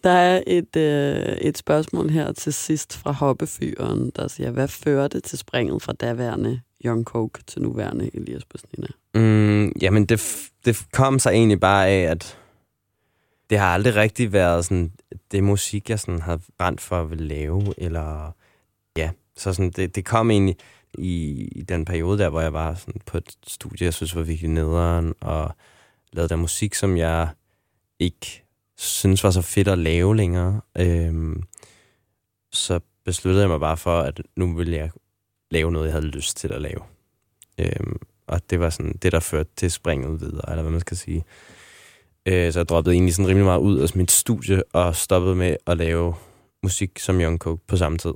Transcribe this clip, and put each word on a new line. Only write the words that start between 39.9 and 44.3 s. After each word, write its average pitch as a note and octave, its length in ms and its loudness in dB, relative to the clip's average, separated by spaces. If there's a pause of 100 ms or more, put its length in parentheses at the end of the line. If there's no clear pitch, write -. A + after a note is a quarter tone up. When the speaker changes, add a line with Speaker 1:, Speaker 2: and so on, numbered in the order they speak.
Speaker 2:
videre, D#2 280 -8
eller D#2+ 120 -4
hvad D#2 100 -2
man E2+ 100 -2
skal F2+ 160 -8
sige. E2 260 -6 (1040)
Øh, F2 280 2
så E2+ 60 0
jeg E2 100 0
droppede E2+ 260 4
egentlig F2+ 200 4
sådan F#2+ 120 2
rimelig G2 180 6
meget F2+ 140 6
ud F2 200 4
af D#2 160 2
mit F2+ 160 2
studie, G2 520 2 (100)